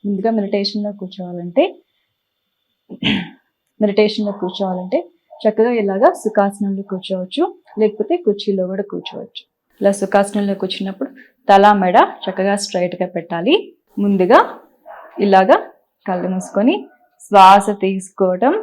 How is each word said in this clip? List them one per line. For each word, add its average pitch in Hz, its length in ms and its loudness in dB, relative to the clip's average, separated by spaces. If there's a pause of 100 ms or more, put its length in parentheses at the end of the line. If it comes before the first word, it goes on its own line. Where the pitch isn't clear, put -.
ముందుగా 202 320 -2
మెడిటేషన్లో 202 600 -4
కూర్చోవాలంటే, 180 640 -4 (2250)
మెడిటేషన్లో 208 600 0
కూర్చోవాలంటే 185 580 -6 (440)
చక్కగా 220 280 2 (100)
ఇలాగా 202 280 2 (140)
సుఖాసనంలో 202 680 -2
కూర్చోవచ్చు, 185 520 -6 (360)
లేకపోతే 214 340 -2 (120)
కుర్చీలో 202 460 -2
కూడా 196 200 -6
కూర్చోవచ్చు. - 500 -14 (400)
ఇలా 196 100 2 (100)
సుఖాసనంలో 202 600 0
కూర్చున్నప్పుడు 196 480 -8 (400)
తల, 202 320 8
మెడ 185 160 2 (280)
చక్కగా 190 300 -2 (100)
స్ట్రైట్గా 180 500 -4
పెట్టాలి. 170 400 -2 (480)
ముందుగా 202 360 4 (840)
ఇలాగా 196 320 6 (500)
కళ్ళు 180 280 -6
మూసుకొని 214 400 0 (500)
శ్వాస 196 420 8 (180)
తీసుకోవటం 190 760 0